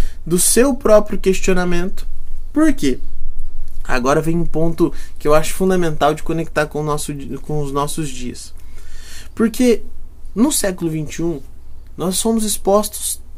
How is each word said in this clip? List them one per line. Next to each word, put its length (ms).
do 120
seu 360
próprio 440
questionamento. 880
Por 220
quê? 260
Agora 360
vem 160
um 80
ponto 480
que 100
eu 60
acho 200
fundamental 600
de 100
conectar 440
com 140
o 20
nosso 300
di-, 240
com 240
os 100
nossos 380
dias. 440
Porque 460
no 180
século 380
vinte 260
e 80
um, 180
nós 200
somos 280
expostos 760